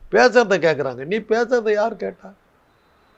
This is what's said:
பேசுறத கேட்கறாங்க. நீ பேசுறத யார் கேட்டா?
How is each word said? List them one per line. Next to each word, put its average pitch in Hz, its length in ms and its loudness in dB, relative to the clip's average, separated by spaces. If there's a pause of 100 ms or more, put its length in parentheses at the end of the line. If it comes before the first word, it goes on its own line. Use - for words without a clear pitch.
(120)
பேசுறத 220 460 4
கேட்கறாங்க. 139 480 -2
நீ 185 120 -4
பேசுறத 226 560 -2
யார் 208 220 -2
கேட்டா? 196 380 -12 (840)